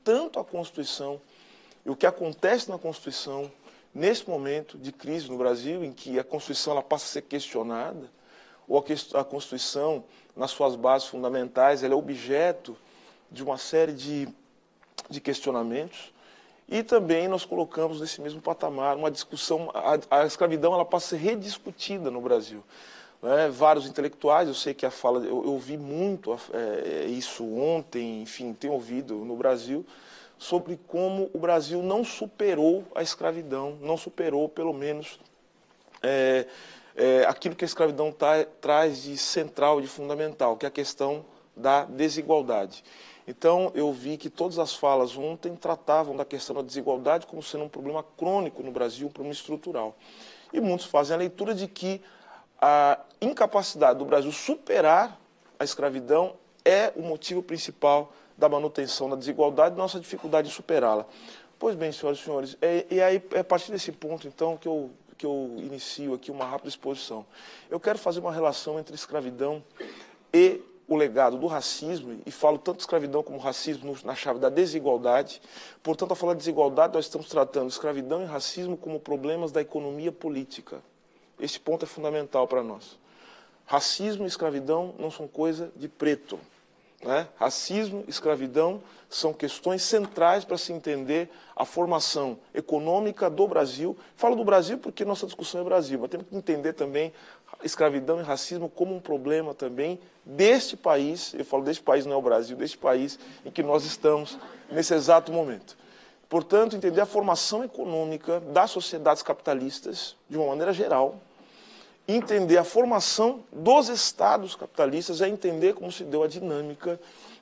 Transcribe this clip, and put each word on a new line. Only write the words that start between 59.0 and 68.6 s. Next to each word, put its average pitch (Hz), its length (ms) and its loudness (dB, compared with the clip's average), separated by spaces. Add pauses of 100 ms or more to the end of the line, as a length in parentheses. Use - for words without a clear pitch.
da 135 60 -2
desigualdade 147 600 4
e - 20 -6
nossa 185 220 -4
dificuldade 156 480 -2
em 147 40 -10
superá-la. 117 540 2 (520)
Pois 226 180 0
bem, 160 160 -4
senhoras 143 280 -4
e - 20 -16
senhores, 135 400 -6
é, 170 280 2
e 185 120 2
aí 185 200 4 (100)
é 175 80 0
a 180 40 0
partir 180 280 0
desse 196 200 -6
ponto, 156 360 -10
então, 160 280 -2
que 156 120 -10
eu, 147 240 -4 (260)
que - 80 -10
eu 135 320 -4
inicio 139 560 -8
aqui 127 180 -8
uma 139 140 -6
rápida 131 240 -8
exposição. 135 560 -10 (440)
Eu 170 100 -4
quero 214 180 0
fazer 175 220 -2
uma 170 120 -4
relação 156 480 -2